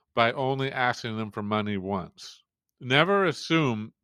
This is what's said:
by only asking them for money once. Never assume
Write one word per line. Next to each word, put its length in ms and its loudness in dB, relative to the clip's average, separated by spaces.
by 180 4
only 400 -2
asking 440 -2
them 140 -4
for 120 -8
money 340 0
once. 680 -8
Never 460 2
assume 680 0